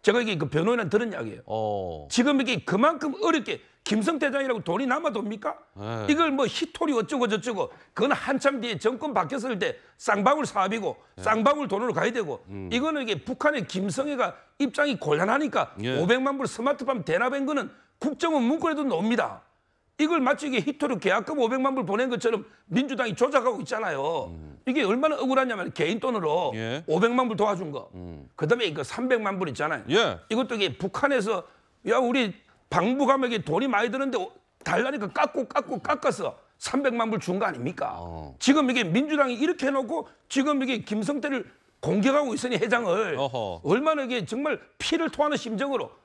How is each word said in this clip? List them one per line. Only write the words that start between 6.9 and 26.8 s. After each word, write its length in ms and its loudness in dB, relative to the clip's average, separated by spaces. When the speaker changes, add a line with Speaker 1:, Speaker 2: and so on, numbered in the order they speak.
Speaker 1:
어쩌고 340 0
저쩌고, 440 -2
그건 160 2
한참 500 0
뒤에 160 -4
정권 360 -2
바뀌었을 460 -2
때 180 -2
쌍방울 480 4
사업이고 520 -2
Speaker 2:
네. 80 -12
Speaker 1:
쌍방울 440 4
돈으로 260 0
가야 180 2
되고, 380 -4
Speaker 2:
음. 220 -8
Speaker 1:
이거는 320 0
이게 200 -4
북한의 440 0
김성애가 680 -2
입장이 400 0
곤란하니까 840 0
Speaker 2:
예. 160 0
Speaker 1:
오백만 380 2
불 100 -2
스마트팜 580 -2
대납한 420 0
거는 240 -2
국정원 440 0
문건에도 400 2
나옵니다. 580 0
이걸 200 4
마치 280 2
이게 120 0
히토리 400 -2
계약금 400 0
오백만 340 2
불 120 -2
보낸 240 0
것처럼 360 0
민주당이 500 -2
조작하고 460 2
있잖아요. 680 -2
Speaker 2:
음. 360 -16
Speaker 1:
이게 160 2
얼마나 320 2
억울하냐면 580 0
개인 260 0
돈으로 540 0
Speaker 2:
예. 320 -4